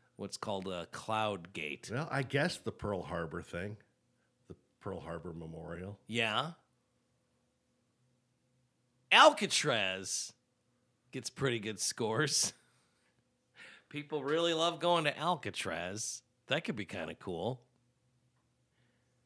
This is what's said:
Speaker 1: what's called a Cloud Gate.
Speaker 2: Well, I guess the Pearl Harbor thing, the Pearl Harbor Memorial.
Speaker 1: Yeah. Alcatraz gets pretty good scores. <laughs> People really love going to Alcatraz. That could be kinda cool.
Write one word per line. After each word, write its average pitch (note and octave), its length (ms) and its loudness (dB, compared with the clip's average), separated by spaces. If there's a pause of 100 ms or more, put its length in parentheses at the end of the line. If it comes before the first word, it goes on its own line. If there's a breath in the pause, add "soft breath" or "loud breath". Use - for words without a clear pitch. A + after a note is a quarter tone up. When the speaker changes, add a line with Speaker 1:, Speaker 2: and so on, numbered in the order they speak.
(180 soft breath)
Speaker 1:
what's G2+ 180 -10
called F#2+ 320 -4
a F2 200 -6
Cloud G#2+ 680 -4
Gate. D2+ 400 -8
Speaker 2:
Well, D3 180 -4
I C3+ 120 0
guess C#3 340 0
the - 160 -6
Pearl G2 300 -4
Harbor E2+ 380 -4
thing, G2 360 -8 (720)
the - 60 -14 (260)
Pearl F#2 180 -6
Harbor E2+ 320 -8
Memorial. E2 680 -10 (100)
Speaker 1:
Yeah. A#2 440 0 (2500)
Alcatraz C#3+ 1200 6 (800)
gets - 180 -8
pretty B2 300 0
good G#2 200 -6
scores. B2 800 2
<laughs> - 1300 -20
People D3 340 -6
really E3 300 2
love D#3+ 280 2
going E3+ 240 4
to D3 120 0
Alcatraz. G2+ 1040 -4 (260)
That D3 180 -2
could F#3+ 100 -4
be G#2 100 -6
kinda E2 300 -8
cool. F#2+ 460 -6 (1600)